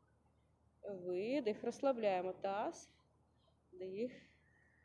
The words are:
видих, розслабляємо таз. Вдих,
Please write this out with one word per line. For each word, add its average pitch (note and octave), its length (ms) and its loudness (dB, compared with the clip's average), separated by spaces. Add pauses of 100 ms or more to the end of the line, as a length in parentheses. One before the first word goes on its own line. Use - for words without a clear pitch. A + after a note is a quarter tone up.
(840)
видих, G3+ 800 0
розслабляємо A3 680 2
таз. G#3 580 -2 (840)
Вдих, F#3+ 400 -4 (720)